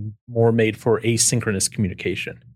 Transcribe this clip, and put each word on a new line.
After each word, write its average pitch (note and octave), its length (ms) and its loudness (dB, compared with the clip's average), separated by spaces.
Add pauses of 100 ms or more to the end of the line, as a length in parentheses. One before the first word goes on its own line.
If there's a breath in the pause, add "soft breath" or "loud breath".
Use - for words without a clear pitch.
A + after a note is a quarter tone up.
(280)
more A#2 240 4
made A2 240 2
for A2+ 240 0
asynchronous A2 680 0
communication. - 720 -4 (180)